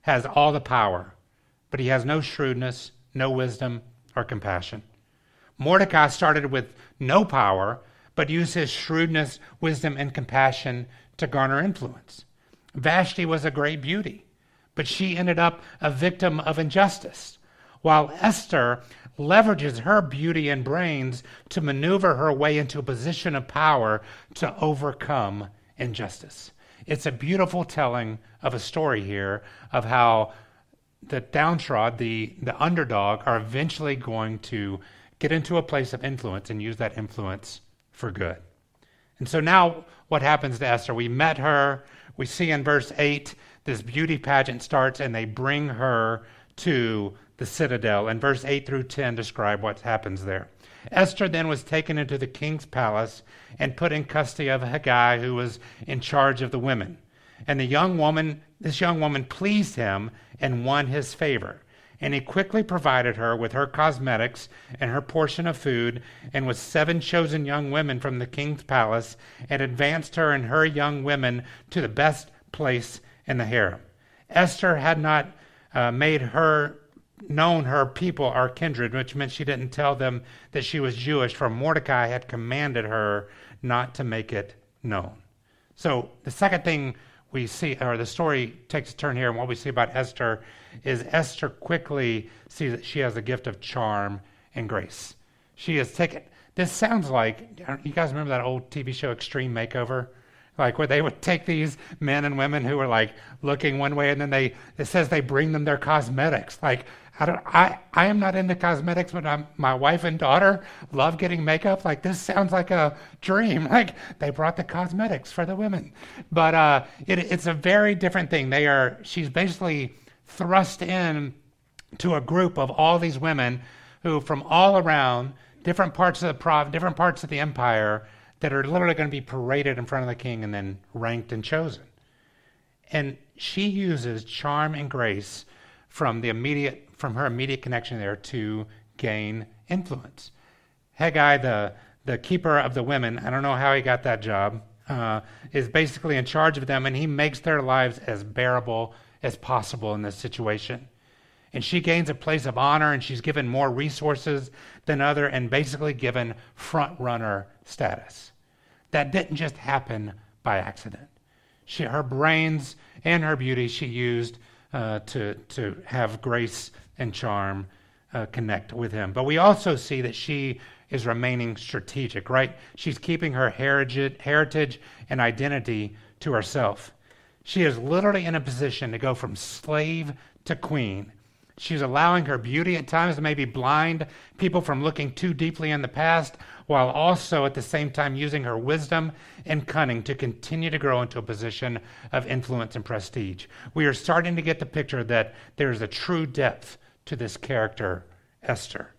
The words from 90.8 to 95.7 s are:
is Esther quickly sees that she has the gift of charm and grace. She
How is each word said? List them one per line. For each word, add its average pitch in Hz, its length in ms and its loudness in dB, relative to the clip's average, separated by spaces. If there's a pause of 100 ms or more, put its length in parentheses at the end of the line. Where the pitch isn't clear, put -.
is 123 280 -2
Esther 156 360 0
quickly 135 800 -4 (200)
sees 135 240 -4
that 117 120 -8
she - 140 -8
has 123 160 -2
the 113 80 -6
gift 123 240 -4
of 101 140 -8
charm 101 600 -2 (340)
and 113 140 -6
grace. - 460 -6 (400)
She 160 220 -4